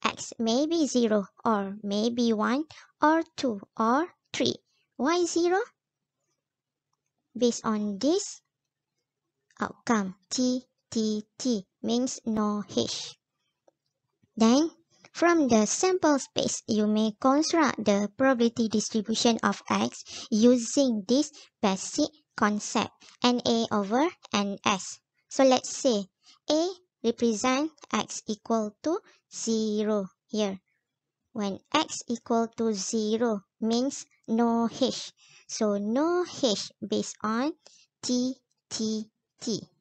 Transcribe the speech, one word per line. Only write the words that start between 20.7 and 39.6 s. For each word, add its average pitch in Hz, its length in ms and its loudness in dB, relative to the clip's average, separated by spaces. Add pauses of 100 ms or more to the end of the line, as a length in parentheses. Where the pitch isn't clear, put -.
this 269 240 2 (320)
basic 202 480 -2 (260)
concept, 208 540 -2 (320)
N 247 240 4
A 233 240 2
over 214 380 0 (260)
N 202 320 -2
S. 202 320 -4 (300)
So - 160 2
let's 254 260 4
say 214 360 0 (440)
A 320 180 2 (360)
represent 240 680 0 (240)
x - 320 -4
equal 214 560 -4
to 330 160 -2 (340)
zero 214 760 -2 (180)
here. 202 320 -4 (760)
When 202 280 -4 (120)
x - 360 -2
equal 233 480 -2
to 226 180 -2
zero 214 680 -2 (160)
means 240 440 -2 (220)
no 233 420 2
h. - 440 -4 (340)
So 208 320 -2
no 294 460 0 (200)
h 214 340 0
based 208 460 -4
on 240 300 -2 (480)
T, 247 340 -2 (340)
T, 220 400 -6 (300)
T. 214 220 -4 (180)